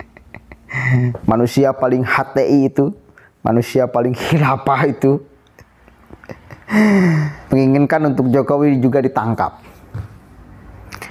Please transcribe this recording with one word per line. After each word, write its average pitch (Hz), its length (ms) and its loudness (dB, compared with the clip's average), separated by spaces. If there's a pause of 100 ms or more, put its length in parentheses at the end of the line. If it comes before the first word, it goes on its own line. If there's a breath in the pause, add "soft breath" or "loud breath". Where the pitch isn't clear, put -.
(340)
<laughs> 127 960 -4
manusia 120 400 2
paling 127 320 -2
H 131 320 -4
T 135 80 0
I 139 240 2
itu, 139 240 0 (560 soft breath)
manusia 117 400 0
paling 123 340 -2
<laughs> - 40 -8 (100)
khilafah 135 560 0
itu, 139 320 0 (2250 loud breath)
menginginkan 135 640 2
untuk 131 160 0
Jokowi 143 480 2
juga 127 160 2
ditangkap. 113 640 -2 (1500 loud breath)